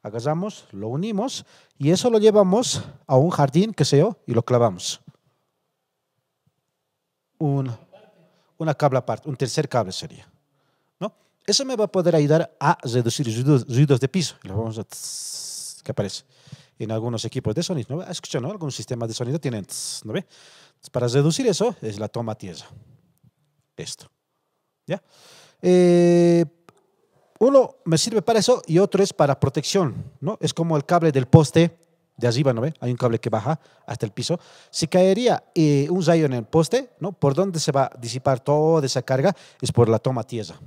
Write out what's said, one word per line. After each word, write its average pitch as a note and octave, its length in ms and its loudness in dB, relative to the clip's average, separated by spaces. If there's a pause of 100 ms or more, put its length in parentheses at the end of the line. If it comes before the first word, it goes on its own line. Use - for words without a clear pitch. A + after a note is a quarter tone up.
Agarramos, D3 680 -6
lo G2+ 180 -10
unimos G3+ 560 -6 (320)
y C#3 140 0
eso G#3+ 180 2
lo A3+ 100 2
llevamos G#3 640 4 (240)
a C#3 80 2
un D3 140 6
jardín, E3 440 2
qué D3+ 120 0
sé C#3 140 4
yo, G3+ 280 0
y B2 60 -4
lo A2+ 100 2
clavamos. A#2 560 0 (2500)
Un, C#3 340 -2 (840)
una D#3+ 180 -4
cable C3+ 220 0
aparte, A#2+ 320 -6
un C3+ 80 -8
tercer C3+ 320 -4
cable G2+ 240 -2
sería, - 360 -14 (680)
¿no? G3 140 -8 (340)
Eso G3+ 160 0
me C4 140 -6
va G#3+ 80 0
a - 40 -8
poder F3 240 2
ayudar D#3 460 2
a C#3+ 240 0
reducir A#2+ 420 -2
ruidos, B2 480 2
ruidos C3+ 280 4
de C3 80 -2
piso. F3 340 -4
Lo F#2+ 140 -8
vamos A2+ 200 -6
a - 60 -10
tss, - 1000 -14
que - 100 -12
aparece - 340 -6 (520)
en A2+ 140 -8
algunos A2+ 320 -6
equipos A#2 320 -6
de E3+ 80 -4
sonido, C#3+ 320 -6
¿no? F3 60 -8
¿Has - 100 -14
escuchado, D#3 300 -8
no? D3 100 -8
Algunos E3 240 -10
sistemas A#2 320 -8
de A2+ 80 -8
sonido B2+ 240 -6
tienen A2+ 240 -6
tss, - 400 -12
¿no G#2+ 80 -12
ve? F3+ 160 -8 (420)
Entonces, - 220 -20
para B2 180 -2
reducir D3 360 0
eso G#3+ 360 0
es G#2 180 -8
la G#2+ 80 -6
toma A2 280 -8
tierra. F2 300 -16 (1120)
Esto, - 340 -14 (760)
¿ya? F#3 160 -8 (580)
Eh, F3 840 4 (920)
uno C4 440 4
me D#3+ 140 0
sirve A3 240 0
para A3+ 180 2
eso A#3+ 260 2
y D#3+ 140 2
otro G3 240 2
es F#3+ 80 -2
para C#3 260 2
protección, D3 840 -2
¿no? G3 180 -6
Es D#3 140 -4
como E3 240 -2
el C#3 80 -2
cable E3 260 2
del C3 160 0
poste E3 500 6 (380)
de A#2+ 140 -2
arriba, C3 240 0
¿no A2+ 80 -2
ve? D#3 180 -4
Hay B2 120 -4
un B2 60 -2
cable A2+ 220 0
que A#2 100 -6
baja A2 300 -4 (260)
hasta - 200 -8
el G2+ 80 -10
piso. E3 260 -6 (320)
Si - 160 -4
caería, F#3+ 640 2
eh, D3 360 2
un F#3 160 0
rayo E3 200 4
en C3+ 60 0
el A#2+ 140 -4
poste, A3+ 560 0
¿no? F#3+ 100 -6
¿Por C#3 220 0
dónde F3 260 -2
se D3 140 -2
va C3+ 200 0
a - 60 -20
disipar B2 400 -2
toda D3+ 460 0
esa B2+ 160 -2
carga? C#3 340 0 (240)
Es - 140 -4
por A#2 160 4
la A2 100 2
toma B2+ 240 -4
tierra. G2 440 -12